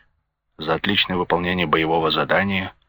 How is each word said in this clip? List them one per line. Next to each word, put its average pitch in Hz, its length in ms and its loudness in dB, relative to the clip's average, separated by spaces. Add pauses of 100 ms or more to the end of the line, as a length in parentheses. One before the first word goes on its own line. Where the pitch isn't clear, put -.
(580)
«За 78 160 -4
отличное 95 420 0
выполнение 87 500 0
боевого 80 440 2
задания 92 640 0 (140)